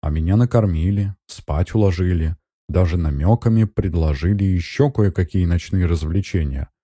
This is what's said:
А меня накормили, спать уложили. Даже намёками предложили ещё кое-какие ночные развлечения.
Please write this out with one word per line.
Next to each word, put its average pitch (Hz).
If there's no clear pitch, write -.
А 78
меня 80
накормили, 101
спать -
уложили. 90
Даже 87
намёками 98
предложили 85
ещё 95
кое-какие 95
ночные 87
развлечения. 80